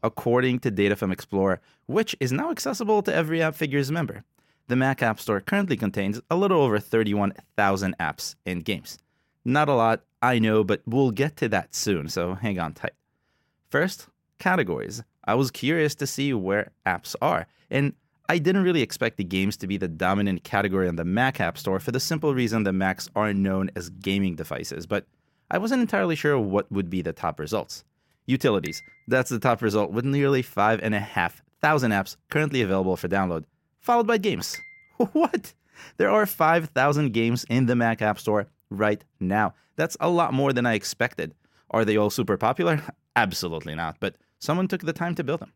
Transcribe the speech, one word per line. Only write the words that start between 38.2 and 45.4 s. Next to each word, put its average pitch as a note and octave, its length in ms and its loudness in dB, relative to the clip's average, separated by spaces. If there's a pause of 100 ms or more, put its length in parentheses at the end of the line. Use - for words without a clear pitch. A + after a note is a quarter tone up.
right G#2 320 0 (160)
now. G2 340 0 (220)
That's D#3+ 240 -2
a D#3+ 100 0
lot E3+ 240 2
more C3+ 200 2
than A#2+ 120 0
I A#2 80 2
expected. G2+ 640 -4 (340)
Are A2 160 2
they G#2 120 4
all G#2 120 4
super G#2 260 0
popular? D3 460 0 (180)
<laughs> - 160 -12
Absolutely E2+ 600 -2
not, E2 240 -8
but G2+ 160 -4 (240)
someone F3+ 280 -2
took F#3+ 140 -4
the D#3+ 100 -4
time E3+ 240 -4
to D#3+ 80 -4
build C#3+ 180 -4